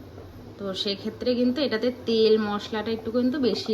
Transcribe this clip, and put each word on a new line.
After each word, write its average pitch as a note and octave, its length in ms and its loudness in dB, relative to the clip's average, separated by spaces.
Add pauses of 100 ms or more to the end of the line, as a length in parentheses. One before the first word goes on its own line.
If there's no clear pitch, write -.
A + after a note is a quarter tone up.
(580)
তো G3+ 60 -8 (180)
সেক্ষেত্রে G#3+ 480 -2 (100)
কিন্তু B3 260 2
এটাতে A3+ 220 0 (200)
তেল A3 300 6
মশলাটা G#3 520 -2
একটু A3+ 260 -4
কিন্তু B3 200 2 (120)
বেশি G3+ 260 0